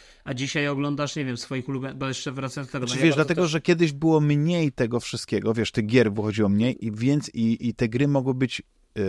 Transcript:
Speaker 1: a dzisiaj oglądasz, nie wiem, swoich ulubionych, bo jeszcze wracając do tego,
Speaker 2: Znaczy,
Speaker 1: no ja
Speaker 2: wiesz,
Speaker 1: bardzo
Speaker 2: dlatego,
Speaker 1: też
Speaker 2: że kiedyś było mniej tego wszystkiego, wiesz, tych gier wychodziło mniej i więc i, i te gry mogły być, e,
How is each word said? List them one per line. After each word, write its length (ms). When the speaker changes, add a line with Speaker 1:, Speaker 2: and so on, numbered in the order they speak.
Speaker 1:
a 100
dzisiaj 340
oglądasz, 480
nie 80
wiem, 120
swoich 320
ulubionych, 300
bo 100
jeszcze 240
wracając 360
do 40
tego, 140
Speaker 2:
Znaczy, 140
Speaker 1:
no 0
ja 60
Speaker 2:
wiesz, 100
Speaker 1:
bardzo 80
Speaker 2:
dlatego, 180
Speaker 1:
też 80
Speaker 2:
że 100
kiedyś 320
było 280
mniej 520
tego 280
wszystkiego, 540
wiesz, 180
tych 140
gier 260
wychodziło 360
mniej 380
i 60
więc 420
i, 340
i 60
te 140
gry 200
mogły 260
być, 260
e, 40